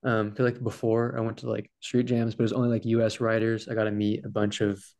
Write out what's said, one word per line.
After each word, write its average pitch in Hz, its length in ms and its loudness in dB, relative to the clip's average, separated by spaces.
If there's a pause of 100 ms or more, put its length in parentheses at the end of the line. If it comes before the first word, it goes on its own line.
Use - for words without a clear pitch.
Um, 110 300 0
'cause, 104 80 -6
like, 123 240 0
before 117 520 0
I 113 40 -4
went 113 180 -4
to, 120 100 -10
like, 107 220 -6 (100)
street 123 260 0
jams, 117 280 0
but - 80 -4
it 113 80 2
was - 20 -4
only, 120 160 2
like, 117 180 0
U 113 160 4
S 110 180 0
riders. 113 480 0
I 117 60 -6
got 110 100 2
to 107 80 0
meet 104 320 0
a - 40 -8
bunch 104 320 0
of 101 240 0 (160)